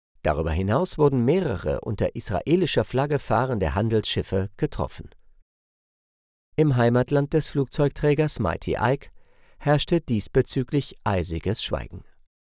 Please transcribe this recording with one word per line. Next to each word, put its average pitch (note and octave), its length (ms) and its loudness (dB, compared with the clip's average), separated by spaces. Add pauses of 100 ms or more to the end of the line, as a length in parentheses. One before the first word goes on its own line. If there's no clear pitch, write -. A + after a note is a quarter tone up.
(240)
Darüber D#2 280 0
hinaus G2+ 460 0
wurden C3+ 260 4
mehrere A#2 560 0
unter - 380 -4
israelischer C#3+ 680 0
Flagge C#3+ 340 -2
fahrende A2 580 0
Handelsschiffe G2+ 840 0
getroffen. - 520 -6 (1500)
Im D3+ 180 4
Heimatland B2+ 580 2
des D#3 140 2
Flugzeugträgers D3 920 0
Mighty E2+ 400 -2
Ike B2+ 320 -2 (480)
herrschte D3 440 2
diesbezüglich C3 1040 -2
eisiges F2+ 580 -2
Schweigen. - 400 -8 (540)